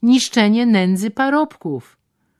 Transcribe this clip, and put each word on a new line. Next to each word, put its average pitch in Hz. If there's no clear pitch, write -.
niszczenie 233
nędzy 190
parobków, 269